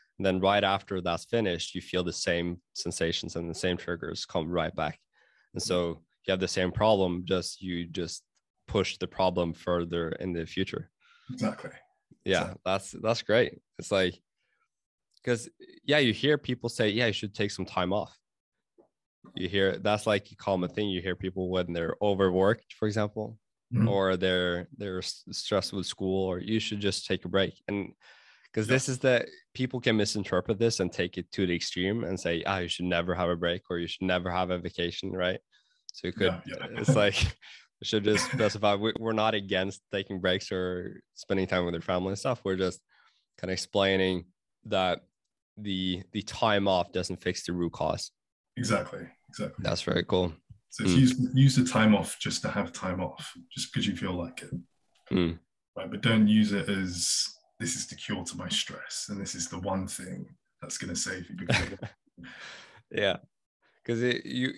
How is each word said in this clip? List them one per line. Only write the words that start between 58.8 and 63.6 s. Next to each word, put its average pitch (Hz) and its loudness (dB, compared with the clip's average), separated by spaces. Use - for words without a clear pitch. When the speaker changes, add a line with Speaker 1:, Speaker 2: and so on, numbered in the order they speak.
Speaker 2:
and 101 -6
this - -8
is - -6
the 90 -8
one 95 -2
thing - -10
that's 101 -10
gonna 87 -6
save 90 -6
you," - -14
because - 0
Speaker 1:
<laughs> - -18
Yeah. 98 0